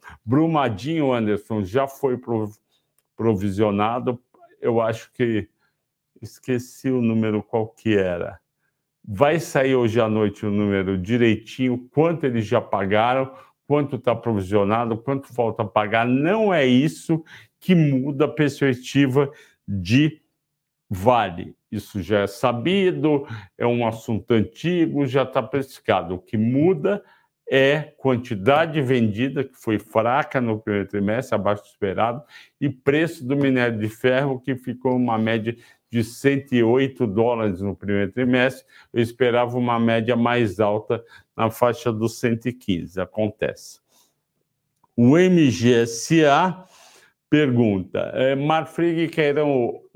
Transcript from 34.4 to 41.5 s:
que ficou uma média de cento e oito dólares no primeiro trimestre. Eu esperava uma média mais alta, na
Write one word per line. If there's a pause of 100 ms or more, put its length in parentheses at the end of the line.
que
ficou
uma
média (340)
de
cento
e
oito
dólares
no
primeiro
trimestre. (260)
Eu
esperava
uma
média
mais
alta, (320)
na